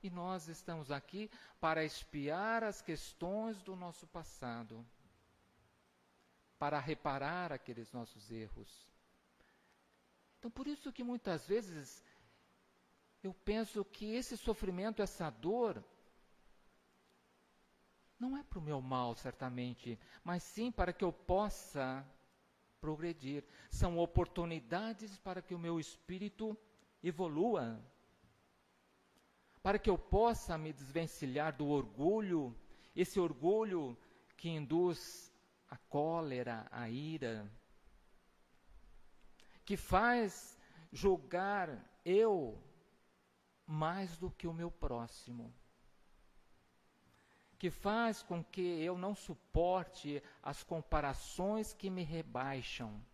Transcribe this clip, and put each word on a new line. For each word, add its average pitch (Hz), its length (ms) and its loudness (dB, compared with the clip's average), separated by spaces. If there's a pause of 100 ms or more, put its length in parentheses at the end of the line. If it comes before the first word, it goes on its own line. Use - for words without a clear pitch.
E 196 60 -6
nós 175 400 -6
estamos 160 420 -8
aqui 185 400 -6 (280)
para 160 260 4
expiar 165 760 0
as 208 180 -2
questões 190 840 -4
do 190 120 -10
nosso 175 320 -10
passado, 117 800 -8 (1700)
para 147 200 0
reparar 147 720 -2
aqueles 120 400 -8
nossos 110 380 -12
erros. 110 580 -10 (1500)
Então, 233 120 -8
por 262 160 -8
isso 294 260 -4
que 247 100 -8
muitas 233 440 -2
vezes 180 560 -2 (1200)
eu 190 100 -6
penso 214 520 0
que 214 300 -6
esse 247 220 -2
sofrimento, 208 680 0
essa 175 280 -2
dor, 170 520 0 (2250)
não 262 180 0
é 285 60 -6
pro - 180 -6
meu 147 200 -2
mal, 127 340 0
certamente, 123 840 -6 (260)
mas 175 180 -2
sim 233 300 -4
para 175 220 2
que - 100 0
eu 170 80 4
possa 143 960 0 (720)
progredir. 151 640 -4 (260)
São 175 280 4
oportunidades 175 1200 0
para 185 240 -6
que - 120 -8
o 175 40 -6
meu 170 200 0
espírito 208 800 -6 (460)
evolua, 160 800 2 (1800)
para 202 160 4
que - 120 4
eu 180 80 6
possa 214 580 4
me 156 160 -4
desvencilhar 143 840 -2
do 147 120 0
orgulho, 147 880 4 (400)
esse 180 240 2
orgulho 170 760 4 (400)
que - 120 -6
induz 160 840 2 (360)
a 127 80 -12
cólera, 135 920 0
a 117 180 -6
ira, 120 640 -4 (2250)
que 202 120 2
faz 220 840 4 (340)
julgar 180 760 2 (360)
eu 180 560 4 (1080)
mais 165 500 0
do 175 140 -4
que - 180 -6
o 165 40 -4
meu 170 180 -4
próximo, 120 840 -6 (2000)
que 175 140 2
faz 220 520 2
com 170 200 -2
que - 200 -4 (200)
eu 180 160 2
não 190 160 0
suporte 165 1080 0 (200)
as 143 220 -6
comparações 165 1080 0
que 190 160 -4
me 185 120 -2
rebaixam. 131 1000 -4 (120)